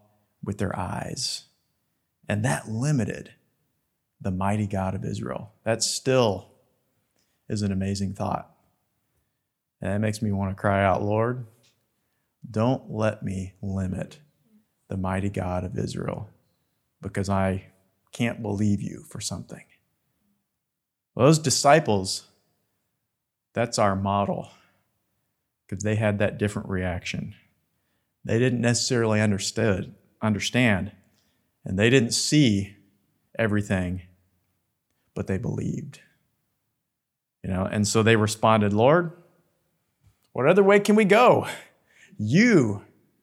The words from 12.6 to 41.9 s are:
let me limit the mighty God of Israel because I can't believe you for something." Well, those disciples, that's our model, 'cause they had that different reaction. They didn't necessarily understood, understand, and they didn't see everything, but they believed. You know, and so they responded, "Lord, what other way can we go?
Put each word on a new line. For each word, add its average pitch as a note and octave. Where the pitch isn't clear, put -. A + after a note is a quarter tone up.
let G#2+
me F#2+
limit F#2+
the G2
mighty F#2+
God F#2
of -
Israel -
because G2
I F#2+
can't A#2
believe G#2
you -
for G#2+
something." -
Well, A2
those D#3
disciples, C#3
that's A#2+
our G2+
model, G2
'cause G2
they G#2+
had G#2
that G#2
different G#2
reaction. F#2
They A2
didn't A#2+
necessarily A#2
understood, G#2
understand, G#2
and F#2+
they A2
didn't B2+
see A2
everything, G2+
but -
they F#2+
believed. -
You F2+
know, F#2
and G#2
so A2
they A2+
responded, G#2+
"Lord, D3+
what B2
other F#3+
way G3+
can G#3
we A3
go? G3+